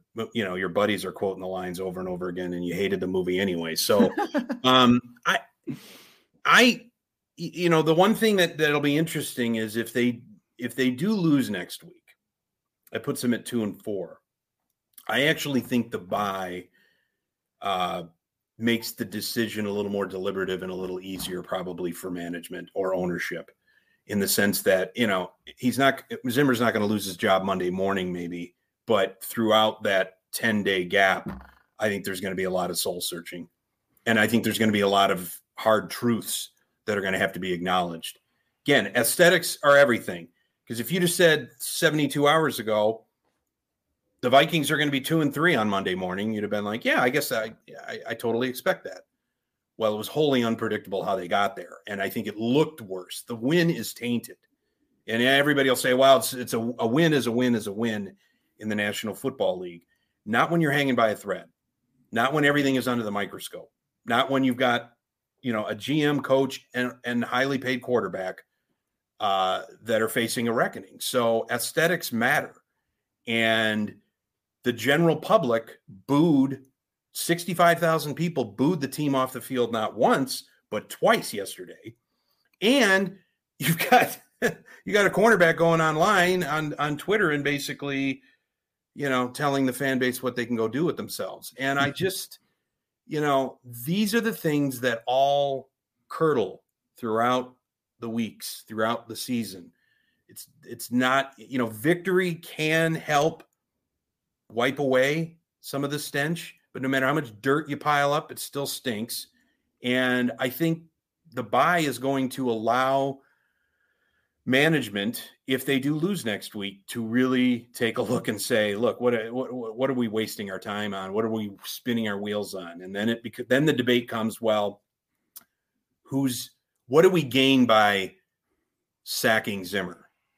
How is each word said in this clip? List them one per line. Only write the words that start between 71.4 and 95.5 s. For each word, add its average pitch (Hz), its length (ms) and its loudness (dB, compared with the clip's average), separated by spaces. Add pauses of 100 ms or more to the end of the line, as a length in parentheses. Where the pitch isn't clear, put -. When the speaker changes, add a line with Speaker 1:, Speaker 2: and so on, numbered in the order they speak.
Speaker 1:
aesthetics 160 640 -2
matter. 123 440 0 (680)
And 110 720 0 (680)
the 123 100 0
general 147 420 2
public 135 640 0 (300)
booed, 139 580 4 (480)
sixty-five 170 640 2
thousand 156 360 0
people 156 280 -2
booed 135 380 0
the 135 60 -4
team 139 280 -2
off 131 160 0
the 123 80 -10
field, 120 320 -2
not 110 240 -2
once, 170 500 2 (240)
but 104 200 -6
twice 202 440 0
yesterday. 95 640 -12 (640)
And 196 560 4 (420)
you've 165 180 0 (120)
got, - 280 4 (120)
<laughs> - 120 -14
you - 520 -6
got 202 120 6
a 180 40 4
cornerback 185 460 6
going 165 240 4
online 180 640 4
on, 151 360 -4
on 147 180 -2
Twitter 190 340 0
and 143 120 0
basically, 139 800 -4 (720)
you 139 160 -4
know, 127 200 0
telling 139 360 0
the 127 80 0
fan 135 260 -2
base 127 220 0
what 123 140 -4
they 120 100 -2
can 117 120 -4
go 113 100 0
do 131 160 -2
with 160 140 -2
themselves. 101 600 -10
And 139 220 -2
I 143 100 2
Speaker 2:
Mm-hmm. - 60 -10
Speaker 1:
just, - 440 -6 (640)
you 147 160 -4
know, 135 380 0 (260)
these 196 300 0
are 233 60 4
the 214 120 -2
things 143 480 -2
that 120 260 -2
all 139 600 0 (400)